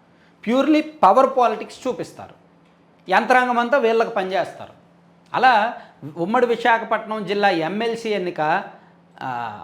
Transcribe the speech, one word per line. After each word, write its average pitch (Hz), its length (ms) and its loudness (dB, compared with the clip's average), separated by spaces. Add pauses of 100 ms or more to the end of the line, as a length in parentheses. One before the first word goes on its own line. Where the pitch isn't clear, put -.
(460)
ప్యూర్లీ 285 360 2
పవర్ 254 560 4
పాలిటిక్స్ 220 500 -2
చూపిస్తారు, 160 480 -10 (760)
యంత్రాంగం 240 500 2
అంతా 240 180 0
వీళ్ళకి 226 320 2
పనిచేస్తారు. 185 640 -6 (600)
అలా 226 400 2 (440)
ఉమ్మడి 220 280 2
విశాఖపట్నం 220 800 -2
జిల్లా 202 240 0
ఎంఎల్సీ 214 600 -2
ఎన్నిక, 180 540 -2 (600)
ఆ, 120 400 -8